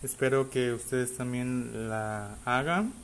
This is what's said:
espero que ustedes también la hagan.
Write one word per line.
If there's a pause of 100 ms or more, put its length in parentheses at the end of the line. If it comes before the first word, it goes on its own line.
espero
que
ustedes
también
la
hagan. (120)